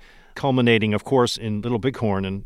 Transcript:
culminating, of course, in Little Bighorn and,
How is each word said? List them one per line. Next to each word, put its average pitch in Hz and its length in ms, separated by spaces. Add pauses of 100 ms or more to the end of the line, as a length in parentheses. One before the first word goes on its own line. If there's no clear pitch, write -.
(360)
culminating, 120 580
of 104 120
course, 123 320
in 107 240
Little 120 180
Bighorn 104 440
and, 95 220